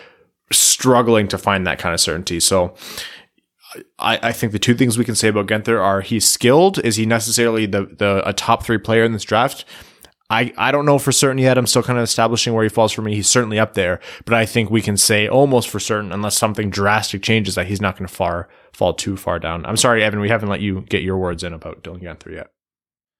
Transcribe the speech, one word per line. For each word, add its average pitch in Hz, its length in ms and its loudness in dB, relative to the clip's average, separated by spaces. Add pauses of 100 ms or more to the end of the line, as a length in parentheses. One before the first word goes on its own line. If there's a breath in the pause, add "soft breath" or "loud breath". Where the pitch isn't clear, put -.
(520 loud breath)
struggling 117 760 4
to - 80 -4
find 95 300 0
that 78 140 -2
kind 87 120 -2
of 82 80 -2
certainty. 85 380 -2
So 90 360 0 (1200 loud breath)
I, 110 200 -2 (100)
I 117 40 -2
think 110 200 -4
the 104 80 -4
two 120 140 2
things 120 220 0
we 120 80 0
can 113 120 -4
say 110 120 2
about 104 200 0
Genther 107 340 0
are 98 180 2
he's 104 280 -2
skilled. 165 500 4
Is 113 160 0
he 110 120 -2
necessarily 113 600 0
the, 98 200 -2
the, 98 380 0
a 101 80 -2
top - 320 0
three 113 140 0
player 113 260 2
in 117 80 0
this 107 120 -6
draft? 120 400 0 (680 loud breath)
I, 117 280 0
I 123 140 0
don't 143 120 0
know 143 140 4
for 139 120 0
certain 135 280 2
yet. 131 180 4
I'm 123 100 2
still 120 160 2
kind 123 160 -2
of 120 40 0
establishing 117 500 0
where 113 100 2
he 110 60 2
falls 107 240 2
for - 80 -8
me. 107 140 -4
He's 104 160 -2
certainly 107 280 2
up 110 140 2
there, 90 260 0 (280 loud breath)
but 113 80 0
I 113 100 2
think 107 260 0
we 110 120 2
can 101 160 -2
say 104 280 2
almost 131 440 2
for 104 100 -6
certain, 104 320 -4
unless 101 240 -4
something 107 320 0
drastic 101 540 0
changes, 107 320 0
that 90 120 -2
he's 98 140 -4
not 98 160 -2
gonna 92 120 -10
far, 87 420 -6 (240 soft breath)
fall 90 180 0
too 98 240 -6
far 87 220 -4
down. 82 260 -8
I'm 110 140 -4
sorry, 117 260 4
Evan, 104 160 -2
we 104 80 -2
haven't 107 220 0
let 98 100 -4
you 95 220 -2
get 95 200 -2
your 95 140 -2
words 87 280 -4
in 85 100 -10
about 80 280 -16
Dylan 87 200 -16
Guenther 82 320 -16
yet. 80 140 -14 (720)